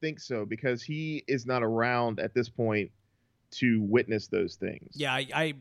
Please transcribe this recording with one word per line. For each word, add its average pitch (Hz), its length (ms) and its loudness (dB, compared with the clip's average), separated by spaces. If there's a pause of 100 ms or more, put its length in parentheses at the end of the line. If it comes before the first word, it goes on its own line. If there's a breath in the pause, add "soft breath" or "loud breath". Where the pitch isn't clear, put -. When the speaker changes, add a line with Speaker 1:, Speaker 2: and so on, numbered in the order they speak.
Speaker 1:
think 156 180 -4
so 110 260 -4
because 117 380 -2
he 156 460 -4
is 123 180 0
not 127 160 0
around 117 560 2
at 101 160 -4
this 120 140 2
point 107 420 0 (640)
to 117 300 4
witness 107 440 2
those 95 300 0
things. - 380 -8
Speaker 2:
Yeah, 139 180 -2
I, 131 200 -2
I, 151 280 0